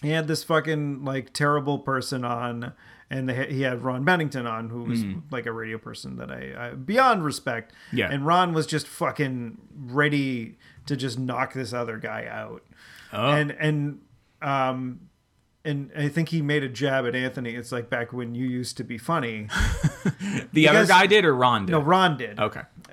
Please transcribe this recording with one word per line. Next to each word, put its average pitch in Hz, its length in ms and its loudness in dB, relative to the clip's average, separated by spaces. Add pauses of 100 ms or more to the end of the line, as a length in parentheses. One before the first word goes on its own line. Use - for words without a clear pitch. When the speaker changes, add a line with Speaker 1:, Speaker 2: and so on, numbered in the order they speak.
Speaker 1:
He 147 80 -2
had 156 180 0
this 156 160 -2
fucking, 147 600 0
like, 135 280 -6
terrible 147 460 2
person 131 460 -2
on, 120 500 -4 (360)
and 131 180 -4
they 127 60 -2
ha-, 131 160 -2
he 135 120 -2
had 123 200 -2
Ron 127 220 -2
Bennington 147 420 2
on, 113 220 -6
who 120 160 -8
was, 117 180 0
Speaker 2:
Mm. 95 280 -4
Speaker 1:
like, 120 160 -6
a 113 60 -4
radio 113 260 -8
person 113 400 -12
that 131 120 -10
I, 127 220 -10 (160)
I - 60 -10
beyond 202 500 4
respect. 120 480 -4 (200)
Speaker 2:
Yeah. 120 180 2
Speaker 1:
And 139 160 -2
Ron 175 260 6
was 160 140 2
just 151 200 -2
fucking 131 720 -4 (180)
ready 135 840 0 (280)
to 143 100 -2
just 123 220 -4
knock 127 360 -2
this 123 180 -6
other 117 240 -4
guy 110 340 -8
out. 110 320 -12 (500)
Speaker 2:
Oh. 113 200 0
Speaker 1:
And, 147 200 2
and, 147 480 -2 (420)
um, 131 580 -2 (640)
and 143 320 -2
I 147 120 0
think 156 200 0
he 165 140 0
made 147 200 2
a 135 60 -4
jab 131 380 0
at 120 80 0
Anthony. 127 400 -2
It's 120 180 -8
like, 120 160 -6
"Back 117 240 -2
when 120 220 -6
you 127 120 -2
used 123 300 -4
to 120 80 -6
be 117 140 -8
funny." 117 540 -4
Speaker 2:
<laughs> - 60 0 (920)
The 156 160 8
other 208 120 8
Speaker 1:
Because 185 80 4
Speaker 2:
guy 190 180 8
did, 202 180 6
or 147 100 6
Ron 117 300 4
did? 170 80 0
Speaker 1:
No, 156 80 4
Ron 165 380 4
did. 107 200 -8
Speaker 2:
Okay. - 220 -2 (320)